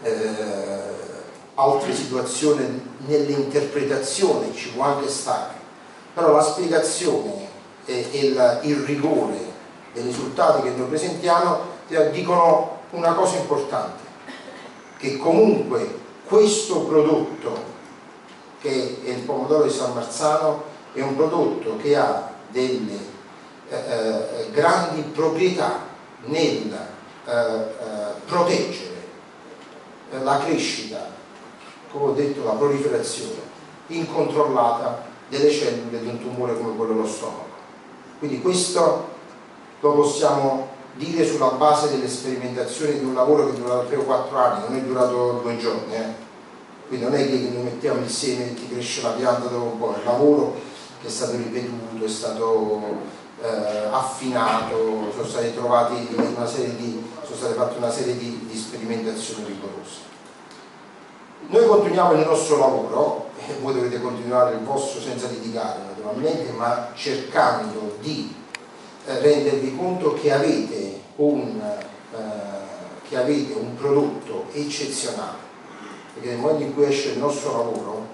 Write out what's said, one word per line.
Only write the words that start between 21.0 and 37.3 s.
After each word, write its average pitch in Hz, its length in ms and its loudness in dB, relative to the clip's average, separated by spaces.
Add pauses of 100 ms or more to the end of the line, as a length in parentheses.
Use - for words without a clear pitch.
un 135 140 0
prodotto - 640 2
che 147 180 4
ha - 340 0 (200)
delle, 113 500 -2 (680)
eh, 127 80 -6
eh, 113 720 -2
grandi 160 500 2
proprietà 160 840 0 (400)
nel, 123 520 0 (480)
eh, 120 60 -6
eh, 113 340 0 (640)
proteggere, - 680 0 (1160)
eh, 131 80 -8
la 135 200 2
crescita, - 760 -4 (720)
come 143 220 0
ho - 20 2
detto, 143 300 0
la - 80 0
proliferazione - 880 0 (480)
incontrollata 139 1160 0 (260)
delle 143 200 4
cellule 117 520 0
di 117 60 -6
un 120 120 -6
tumore 123 380 -4
come 113 180 -4
quello 113 180 0
dello 110 140 0
stomaco. - 380 -8 (760)